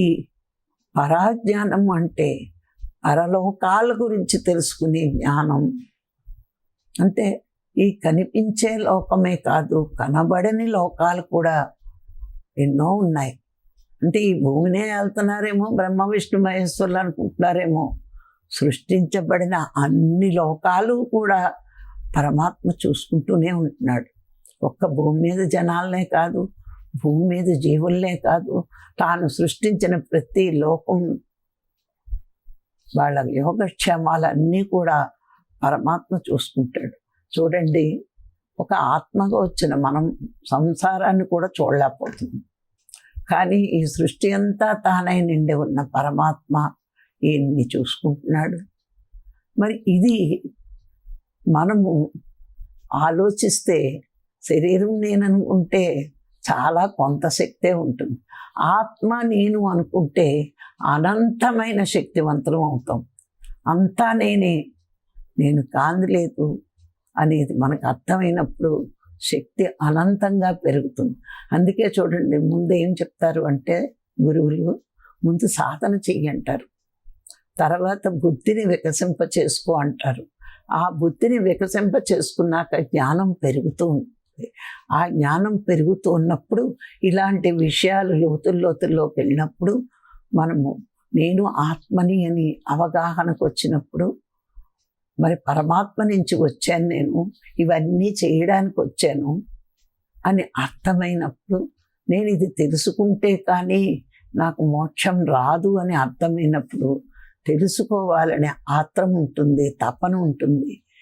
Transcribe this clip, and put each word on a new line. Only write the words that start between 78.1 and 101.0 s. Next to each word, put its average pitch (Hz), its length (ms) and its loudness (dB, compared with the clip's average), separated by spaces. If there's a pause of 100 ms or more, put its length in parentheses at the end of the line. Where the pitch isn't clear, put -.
బుద్ధిని 175 480 0
వికసింప 175 540 -2 (100)
చేసుకో - 480 0
అంటారు. 135 460 -4 (480)
ఆ 175 180 0
బుద్ధిని 170 500 0
వికసింప 190 540 0 (180)
చేసుకున్నాక 165 680 0
జ్ఞానం 165 640 0
పెరుగుతూ 143 440 -2
ఉంటుంది. - 640 -6 (400)
ఆ 170 160 0
జ్ఞానం 175 500 0
పెరుగుతూ 185 540 2
ఉన్నప్పుడు, 175 680 0 (260)
ఇలాంటి 190 480 2
విషయాలు 185 640 2
లోతుల్లోతుల్లోకి 160 1040 0
వెళ్ళినప్పుడు, 156 640 0 (520)
మనము 160 460 0 (340)
నేను 175 280 2
ఆత్మని 180 800 0
అని 165 320 -2 (120)
అవగాహనకు 165 760 -2
వచ్చినప్పుడు, 156 720 -2 (1000)
మరి 165 160 2 (120)
పరమాత్మ 160 560 0
నుంచి 196 320 2
వచ్చాను 165 520 0
నేను, 170 440 -2 (280)
ఇవన్నీ 175 640 2
చేయడానికి 185 580 2
వచ్చాను 143 640 -2 (800)
అని 190 180 2 (140)
అర్థమైనప్పుడు, 175 1120 -4 (400)